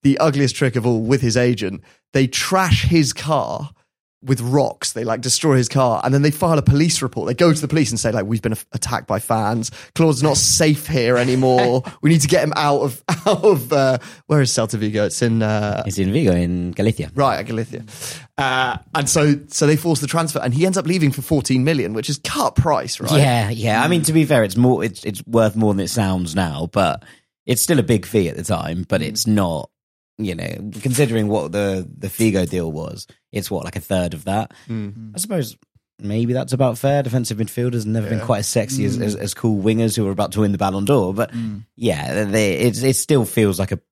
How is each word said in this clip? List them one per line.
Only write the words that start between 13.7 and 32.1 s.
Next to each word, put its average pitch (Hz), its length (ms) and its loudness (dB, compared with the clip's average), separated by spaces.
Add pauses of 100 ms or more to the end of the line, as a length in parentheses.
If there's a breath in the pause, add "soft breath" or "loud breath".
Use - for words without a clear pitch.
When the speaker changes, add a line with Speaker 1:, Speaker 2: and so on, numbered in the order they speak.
Speaker 1:
uh, 135 280 2 (260 loud breath)
where 151 160 4
is 127 100 2
Celta 110 280 -2
Vigo? 107 260 0
It's - 160 -4
in, 113 220 2
uh, 104 420 -2
Speaker 2:
It's 98 140 -4
in 95 120 2
Vigo, 117 220 4
in 87 380 0
Galicia. 104 420 -2
Speaker 1:
Right, 120 320 0
Galicia. 113 380 -8 (560 loud breath)
Uh, 127 380 0 (180)
and 143 120 0
so, 151 280 4 (140)
so - 180 0
they 151 80 4
force 156 260 0
the 143 60 -6
transfer, 160 320 -2
and 123 140 -2
he 156 120 2
ends 190 140 0
up 156 80 -4
leaving 160 240 2
for 135 100 -6
fourteen 127 420 0
million, 131 300 0
which 110 160 -6
is 143 140 -6
cut - 320 -2
price, 139 440 0
right? 110 200 -4
Speaker 2:
Yeah, 120 320 2
yeah. 113 320 0
I 151 40 2
mean, 170 160 2
to 156 100 0
be 160 120 4
fair, 127 180 4
it's 98 140 -2
more, 120 260 4
it's, - 200 -6
it's 98 240 -8
worth 110 280 2
more 110 180 2
than 95 100 0
it 98 60 -4
sounds 92 460 -2
now, 82 360 -2
but 87 320 0 (420 loud breath)
it's 120 160 0
still 160 180 2
a 110 40 0
big 104 220 2
fee 95 240 0
at - 60 -8
the 87 80 -8
time, 85 440 -4
but 90 140 0
Speaker 1:
Mm. 78 40 -4
Speaker 2:
it's 107 220 -4
not, 92 420 0 (500)
you 92 160 -4
know, 85 360 -10 (100)
considering 117 460 0
what 82 240 -2
the, 98 360 -2 (100)
the 98 100 -8
Figo 95 400 0